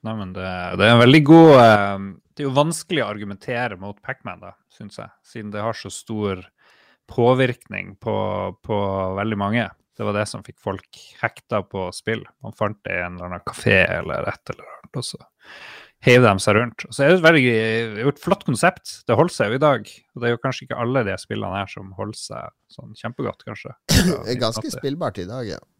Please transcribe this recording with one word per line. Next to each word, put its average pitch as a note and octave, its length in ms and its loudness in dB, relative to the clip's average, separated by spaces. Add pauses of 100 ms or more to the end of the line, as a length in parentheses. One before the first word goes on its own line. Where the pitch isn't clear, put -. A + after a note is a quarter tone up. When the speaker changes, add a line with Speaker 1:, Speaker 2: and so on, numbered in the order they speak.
Speaker 1:
Nei, A2+ 120 -8
men F#2 180 -10
det, F#2 140 -8 (300)
det G2 80 4
er A#2 100 8
en A#2+ 80 8
veldig C#3+ 220 8
god, D#3+ 280 10
eh, G2+ 540 6 (280)
det D3 80 -8
er C#3 60 -4
jo C3 80 -6
vanskelig D#3 460 -2
å G2+ 40 -4
argumentere G#2 720 -8
mot G2+ 240 -14
Pac-Man F#2+ 400 -12
da, F#2+ 80 -20 (200)
synes - 280 -20
jeg, - 80 -16 (160)
siden G#2 300 -14
det G#2 100 -8
har A#2 140 -4
så - 160 -14
stor G2+ 480 -6 (680)
påvirkning A#2+ 920 0
på, G#2+ 140 -6 (500)
på G#2+ 120 -2 (380)
veldig G#2 240 -4
mange. G#2 300 -2 (260)
Det A2 80 -10
var G#2 140 -4
det G#2 100 -2
som - 160 -14
fikk - 160 -20
folk - 400 -10 (220)
hekta A2+ 420 -4
på F#2+ 220 -10 (100)
spill. A2 300 -8 (180)
Man G#2+ 140 -16
fant G#2 260 -6
det F#2 140 -6
i F2+ 80 -4
en F2+ 100 -12
eller F2 140 -14
annen F2+ 180 -12
kafé - 380 2
eller - 420 -6
et - 240 -12
eller - 160 -16
annet, - 320 -16
og B2 80 -10
så - 140 -14 (840)
heiv B2 200 8
de G#2 80 6 (100)
seg G#2 140 2
rundt. A#2+ 320 -4
Og - 60 -16
så C#3 100 0
er E3 80 6
det F#3 60 4
et E3 40 -2
veldig, D#3+ 220 6
det A2+ 560 -2
er - 20 -4
jo C#3 80 0
et - 140 -16
flott F3+ 220 -2
konsept. - 500 -2 (100)
Det A2+ 100 2
holder E3+ 160 2
seg A2 200 -2
jo C3 60 -4
i - 40 0
dag, C3 240 0
og - 340 -18
det A#2+ 60 -2
er A#2+ 80 0
jo - 80 -16
kanskje C3 240 -6
ikke - 160 -8
alle B2 240 -2
de F#2+ 140 -4
spillene G2+ 400 -8
her G2 100 -10
som F#2+ 260 -18
holder G#2 220 -10
seg - 380 -16 (180)
sånn A2+ 240 -20
kjempegodt, A2+ 480 -10
kanskje. - 240 -16 (240)
Speaker 2:
<clears throat> F3 300 0
Det B2 100 -4
er B2 60 -6
ganske A2+ 240 -4
Speaker 1:
Nittien D4 100 -10
åtti. - 60 -14
Speaker 2:
spillbart C#3 420 -8
i F#2 60 -12
dag, A#2 240 -10
ja. G1+ 80 -14 (180)